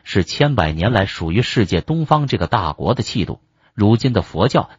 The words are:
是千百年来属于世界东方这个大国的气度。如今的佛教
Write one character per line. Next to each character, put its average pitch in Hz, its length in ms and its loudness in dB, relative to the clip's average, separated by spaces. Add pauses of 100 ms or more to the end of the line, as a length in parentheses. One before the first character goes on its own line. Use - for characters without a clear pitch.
是 - 180 0
千 143 320 0
百 85 160 0
年 78 220 0
来 98 120 2
属 82 280 -6
于 113 100 2
世 110 240 0
界 85 140 0
东 160 260 -2
方 147 220 2
这 120 100 -2
个 85 80 -2
大 87 260 -2
国 101 220 -2
的 - 80 -2
气 95 220 -4
度。 - 160 -8 (340)
如 107 220 4
今 127 160 0
的 110 80 0
佛 92 280 0
教 - 200 0 (100)